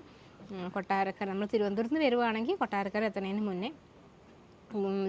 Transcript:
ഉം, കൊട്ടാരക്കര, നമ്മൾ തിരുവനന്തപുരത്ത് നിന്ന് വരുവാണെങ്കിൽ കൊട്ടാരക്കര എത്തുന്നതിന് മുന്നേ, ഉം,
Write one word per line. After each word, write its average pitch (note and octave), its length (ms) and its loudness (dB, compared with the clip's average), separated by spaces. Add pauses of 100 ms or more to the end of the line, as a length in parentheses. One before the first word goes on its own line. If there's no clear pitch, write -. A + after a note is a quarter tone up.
(520)
ഉം, F#3 240 -6
കൊട്ടാരക്കര, G3 580 0
നമ്മൾ G3+ 200 -2
തിരുവനന്തപുരത്ത് A3 420 2
നിന്ന് D#4+ 120 4
വരുവാണെങ്കിൽ A#3+ 540 2
കൊട്ടാരക്കര G#3 480 0
എത്തുന്നതിന് G3 400 -2
മുന്നേ, F#3+ 220 -2 (1080)
ഉം, G3 320 0